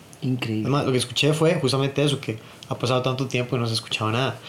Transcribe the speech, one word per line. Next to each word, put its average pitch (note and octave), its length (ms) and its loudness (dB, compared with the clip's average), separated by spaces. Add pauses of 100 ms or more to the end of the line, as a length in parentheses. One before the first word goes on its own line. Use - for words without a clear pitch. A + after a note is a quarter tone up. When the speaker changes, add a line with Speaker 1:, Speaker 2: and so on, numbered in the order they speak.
(220)
Speaker 1:
increíble. A#2+ 400 -2
Speaker 2:
Además, C3 240 2
lo C3 60 2
que B2+ 60 2
escuché C#3+ 360 2
fue D#3+ 260 4
justamente C3+ 420 2
eso, C#3+ 160 2
que A2+ 200 -6 (320)
ha B2+ 80 -4
pasado B2+ 240 2
tanto C3 240 0
tiempo B2 300 -2
y - 20 0
no A#2 80 0
se A2+ 60 0
ha - 20 0
escuchado G#2+ 360 -2
nada. A#2+ 280 0 (100)